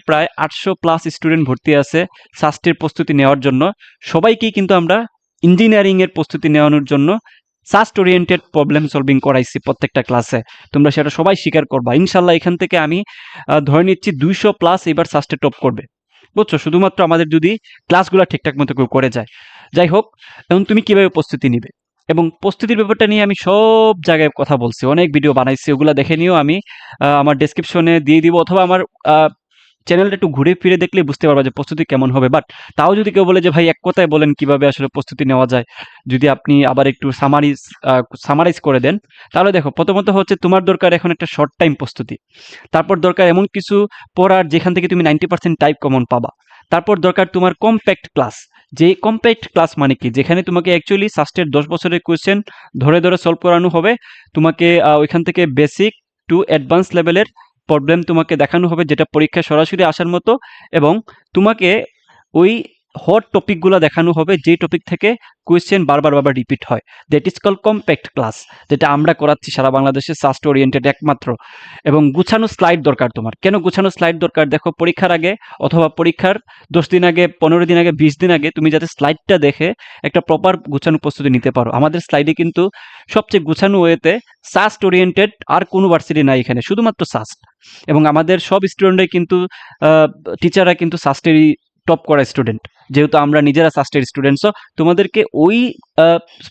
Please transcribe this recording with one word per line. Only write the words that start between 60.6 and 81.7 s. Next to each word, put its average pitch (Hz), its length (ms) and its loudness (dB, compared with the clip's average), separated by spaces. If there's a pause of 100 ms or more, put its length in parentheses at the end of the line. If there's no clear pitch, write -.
এবং 160 280 0 (340)
তোমাকে 196 500 0 (500)
ওই 196 300 2 (340)
হট 214 260 0 (100)
টপিকগুলো 185 460 0
দেখানো 165 320 0
হবে, 160 260 -2
যে 165 200 0
টপিক 170 300 -4
থেকে 208 280 -2 (300)
কোয়েশ্চেন 175 400 0
বারবার 143 280 2
বারবার 139 200 2
রিপিট 131 260 -4 (100)
হয়। 117 100 -2 (320)
That 147 120 0
is 180 100 -4
called 196 240 -2 (100)
compact 214 360 -2
class, - 320 -8 (340)
যেটা 151 180 0
আমরা 151 260 2
করাচ্ছি 147 380 -2
সারা 131 200 0
বাংলাদেশে 135 500 -2
সাস্ট 139 260 -2
ওরিয়েন্টেড 135 400 0
একমাত্র। 139 480 -4 (500)
এবং 147 260 2
গুছানো 220 360 0
স্লাইড 175 340 0
দরকার 131 340 0
তোমার। 113 260 -8
কেন 196 180 0
গুছানো 185 300 -2
স্লাইড 170 280 -2
দরকার? 160 320 -2
দেখো, 156 300 -2
পরীক্ষার 170 320 0
আগে 170 240 -2 (240)
অথবা 160 300 0
পরীক্ষার 170 460 -2 (360)
দশ 165 180 0
দিন 180 140 2
আগে, 175 240 2
পনেরো 170 380 2
দিন 170 120 2
আগে, 170 140 2
বিশ 156 280 2
দিন 180 120 2
আগে 156 240 0
তুমি 156 160 0
যাতে 156 160 -2
স্লাইডটা 156 500 -2
দেখে 156 360 0 (300)
একটা - 180 -2
প্রপার 175 360 0
গুছানো 151 400 -2
প্রস্তুতি 143 320 -4
নিতে 127 220 0
পারো। 120 200 -2